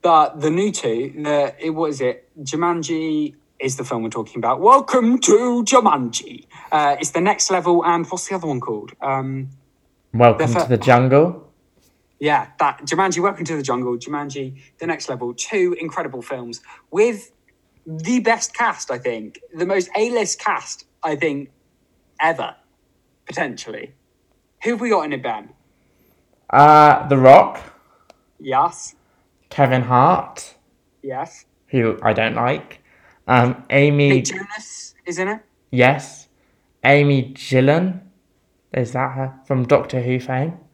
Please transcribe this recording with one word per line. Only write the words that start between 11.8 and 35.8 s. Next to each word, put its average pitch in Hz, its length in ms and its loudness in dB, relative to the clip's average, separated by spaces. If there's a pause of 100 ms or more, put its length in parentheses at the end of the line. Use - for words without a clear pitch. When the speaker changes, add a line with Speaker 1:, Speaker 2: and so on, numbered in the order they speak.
Speaker 1:
Yeah, 143 300 -2 (100)
that, 143 280 -2
Jumanji, 175 360 -2
Welcome 196 220 -2
to 156 120 -6
the 143 60 -6
Jungle, 123 360 -4
Jumanji, 139 600 -10 (200)
The 165 80 -10
Next 160 240 -8
Level, 123 240 -8
two 180 440 -2
incredible 156 440 -8
films 120 400 -12 (280)
with 208 400 0 (560)
the 160 340 -2
best 226 340 -2
cast, - 360 -6
I 127 80 -4
think. 113 400 -10 (160)
The 170 120 -4
most 190 300 -2
A-list 220 440 -2
cast, - 460 -8 (160)
I 156 140 -4
think, 143 340 -4 (680)
ever, 151 340 -4 (720)
potentially. - 680 -10 (680)
Who 226 80 -4
have 233 100 -4
we 240 100 -6
got 190 140 2
in 151 80 -8
it, 131 100 -10
Ben? 107 280 -10 (960)
Speaker 2:
Uh, 147 600 8
The 139 100 4
Rock. 131 420 8 (800)
Speaker 1:
Yes. 135 560 -4 (560)
Speaker 2:
Kevin 127 320 2
Hart. 127 720 0 (480)
Speaker 1:
Yes. 135 420 -12 (240)
Speaker 2:
Who 117 340 -2
I 110 100 0
don't 110 220 -2
like. 120 480 -6 (440)
Um, 123 440 2
Amy 143 400 4
Speaker 1:
Nick 127 160 2
Jonas - 680 -14 (120)
is 170 120 -8
in 185 100 -4
it. 220 120 -8 (300)
Speaker 2:
Yes. 131 580 0 (560)